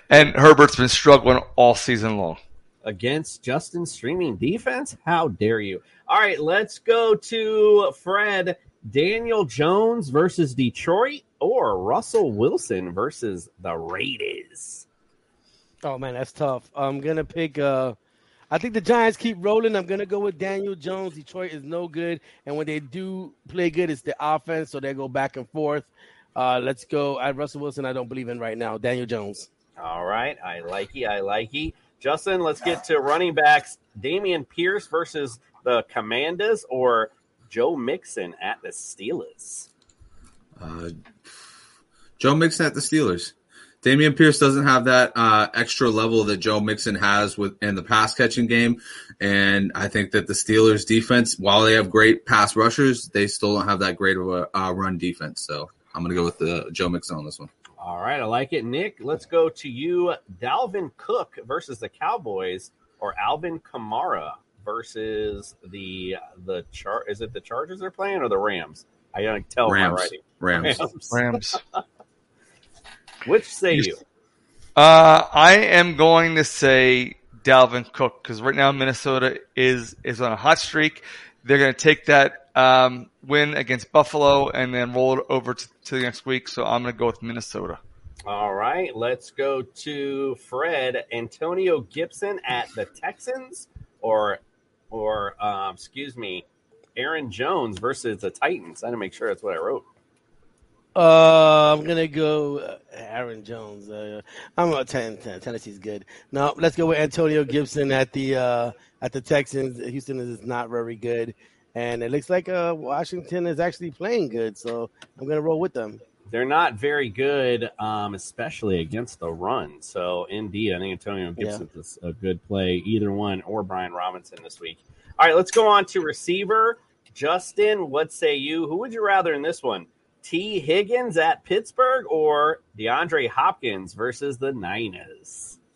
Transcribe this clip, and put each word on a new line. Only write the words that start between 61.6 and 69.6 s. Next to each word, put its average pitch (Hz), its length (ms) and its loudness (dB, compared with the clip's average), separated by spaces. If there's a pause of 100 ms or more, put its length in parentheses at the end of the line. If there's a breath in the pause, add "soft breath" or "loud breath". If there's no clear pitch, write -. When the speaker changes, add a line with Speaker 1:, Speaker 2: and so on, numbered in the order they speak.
Speaker 2:
the 104 80 -10
Cowboys 101 800 -4 (300)
or 101 180 -6
Alvin 151 400 -2
Kamara 110 760 -6 (280)
versus 107 1000 -8
the, 92 520 -10 (280)
the 90 260 -8
Char-, - 380 -8
is 104 140 -8
it 117 100 -10
the - 80 -12
Chargers 156 400 -10
they're 185 100 -8
playing 196 300 -6
or 127 80 -2
the 101 80 0
Rams? 92 480 -4 (300)
I 101 80 -4
don't 107 260 -4
tell 117 220 0